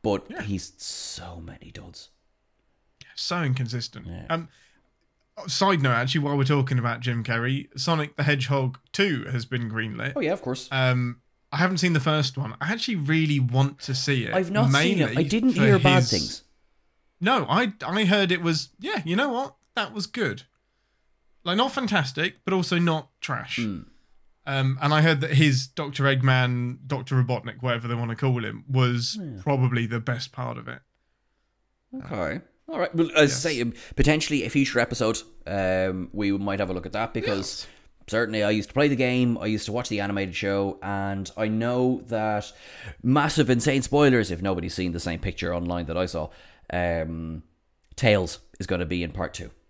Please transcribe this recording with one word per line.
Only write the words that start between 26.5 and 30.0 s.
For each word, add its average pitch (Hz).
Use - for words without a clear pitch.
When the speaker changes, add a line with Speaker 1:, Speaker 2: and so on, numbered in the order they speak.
Speaker 2:
Doctor 131
Robotnik, 120
whatever 120
they 120
wanna 117
call 127
him, 107
was 123
Speaker 1:
Yeah. 117
Speaker 2:
probably 127
the 117